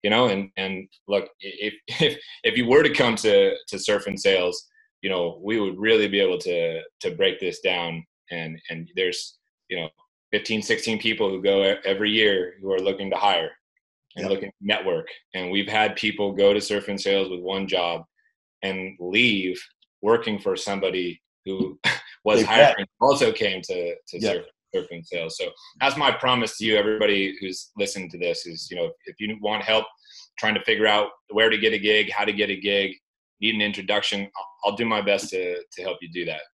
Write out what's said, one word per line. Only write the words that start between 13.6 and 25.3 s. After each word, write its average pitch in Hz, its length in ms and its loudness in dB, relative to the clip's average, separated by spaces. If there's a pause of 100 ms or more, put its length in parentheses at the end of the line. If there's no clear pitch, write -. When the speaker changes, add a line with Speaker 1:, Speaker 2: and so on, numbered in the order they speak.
Speaker 1:
and 90 80 -8
Speaker 2:
Yep. 98 60 -4
Speaker 1:
looking 98 200 -2
to - 120 -20
network. 95 460 -2 (280)
And 90 160 -6
we've 101 180 0
had 107 260 2
people 101 380 -2
go 101 200 6
to 104 60 2
Surf 101 300 -2
and 98 100 -4
Sales 98 300 0
with 90 100 -6
one 95 280 -4
job 87 360 0 (580)
and 95 380 -6
leave 95 600 0 (420)
working 110 360 2
for 95 180 -2
somebody 92 680 -4 (240)
who 92 380 -6
<laughs> - 420 -6
was 107 140 4
Speaker 2:
They've 110 80 4
had 113 260 8
Speaker 1:
hiring, 98 140 -4 (120)
also 135 320 4
came 95 320 -2
to, 87 320 -4
to - 240 -14
Speaker 2:
Yep. 101 160 0
Speaker 1:
Surf, 87 100 -8 (300)
Surf 92 160 -4
and 85 140 -14
Sales. 82 320 -8